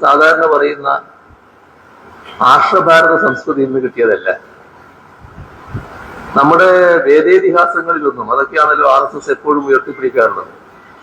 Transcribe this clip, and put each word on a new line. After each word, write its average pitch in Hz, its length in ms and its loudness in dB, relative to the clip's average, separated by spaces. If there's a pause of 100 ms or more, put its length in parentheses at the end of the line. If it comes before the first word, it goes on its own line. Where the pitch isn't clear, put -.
സാധാരണ 156 460 2
പറയുന്ന 143 420 -2 (1500)
ആർഷഭാരത 165 800 2
സംസ്കൃതിയിൽ 139 480 -4
നിന്ന് 131 140 -4
കിട്ടിയതല്ല. 117 460 -2 (2000)
നമ്മുടെ 170 340 4 (360)
വേദേതിഹാസങ്ങളിലൊന്നും, 160 1300 0
അതൊക്കെയാണല്ലോ 151 600 0
ആർ 139 100 2
എസ് 143 140 -10
എസ് 143 120 -6
എപ്പോഴും 147 360 -2
ഉയർത്തിപ്പിടിക്കാറുള്ളത്, 131 840 -2 (500)